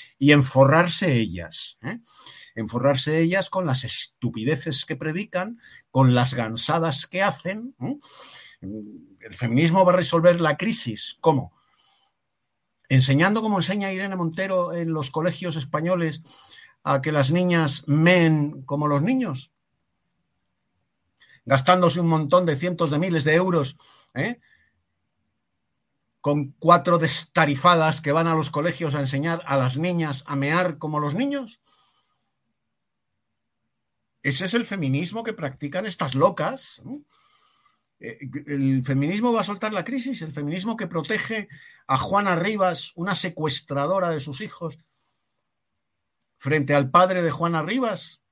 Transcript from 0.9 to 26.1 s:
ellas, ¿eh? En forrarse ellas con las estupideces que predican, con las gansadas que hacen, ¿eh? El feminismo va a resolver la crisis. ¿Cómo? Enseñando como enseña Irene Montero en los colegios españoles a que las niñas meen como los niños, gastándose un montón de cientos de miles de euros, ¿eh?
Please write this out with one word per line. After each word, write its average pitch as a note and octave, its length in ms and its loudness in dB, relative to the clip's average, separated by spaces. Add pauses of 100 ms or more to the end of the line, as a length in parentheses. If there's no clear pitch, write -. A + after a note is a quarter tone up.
ellas, F2+ 680 -4
¿eh? G#3 180 -8 (560)
En A2+ 140 -6
forrarse C#3 500 0
ellas F3+ 300 2
con F#3 160 -2
las C3 180 -2
estupideces B2 1040 -4
que D3+ 100 -8
predican, F3+ 640 -6 (320)
con B2+ 240 4
las B2 180 2
gansadas B2 760 -2
que F#3 140 -4
hacen, G#3 600 -4
¿eh? B3 160 -6 (640)
El - 760 -14
feminismo D#3+ 480 2
va F3+ 80 6
a F3+ 60 4
resolver E3+ 420 4
la D3+ 160 2
crisis. - 640 -4
¿Cómo? C#3+ 340 0 (1300)
Enseñando D3 540 4
como G#3+ 180 0
enseña G3 320 -2
Irene F#3+ 240 -6
Montero F3 580 -2
en E3 200 -4
los D3+ 180 -4
colegios E3+ 460 -4
españoles D#3+ 640 -2 (600)
a C#3 180 0
que D3+ 100 -4
las C#3 200 2
niñas E3+ 560 2
meen D#3 760 4
como D3 240 -2
los C#3+ 140 2
niños, G3 500 -2 (1900)
gastándose E3+ 540 4
un E3+ 80 2
montón D#3+ 380 4
de D#3 100 2
cientos E3+ 360 -2
de D3+ 80 0
miles E3 240 0
de D#3 120 2
euros, E3+ 420 0 (360)
¿eh? G#3 260 -6 (1800)